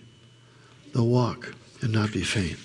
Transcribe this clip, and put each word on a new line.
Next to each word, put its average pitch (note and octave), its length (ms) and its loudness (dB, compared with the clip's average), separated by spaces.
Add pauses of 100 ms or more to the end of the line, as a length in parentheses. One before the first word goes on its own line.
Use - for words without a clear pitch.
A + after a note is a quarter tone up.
(920)
They'll A#2 160 2
walk A#2+ 460 0 (260)
and A2+ 100 -2
not G#2+ 220 2
be F#2+ 100 -2
faint. E2+ 420 -2